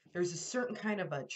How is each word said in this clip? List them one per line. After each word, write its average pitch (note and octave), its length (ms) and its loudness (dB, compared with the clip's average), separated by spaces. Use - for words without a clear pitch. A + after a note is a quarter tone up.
there's F3 200 2
a - 40 -6
certain B3 380 0
kind G#3 260 0
of D3+ 120 -2
a C3+ 120 -2